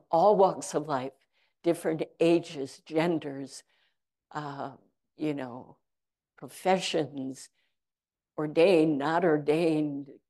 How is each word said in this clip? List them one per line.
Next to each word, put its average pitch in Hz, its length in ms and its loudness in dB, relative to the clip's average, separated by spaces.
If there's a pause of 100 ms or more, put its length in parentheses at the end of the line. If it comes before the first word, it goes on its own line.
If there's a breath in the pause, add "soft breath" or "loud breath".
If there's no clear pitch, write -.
(100)
all 185 260 6
walks 175 380 2
of 151 120 -2
life, 135 260 -4 (520)
different 165 380 0 (180)
ages, 165 640 0
genders, 151 800 -4 (680)
uh, 139 400 -10 (440)
you 151 160 -4
know, 127 460 -12 (580)
professions, 143 1120 -4 (880)
ordained, 160 600 4
not 160 260 0
ordained, 151 840 0 (220)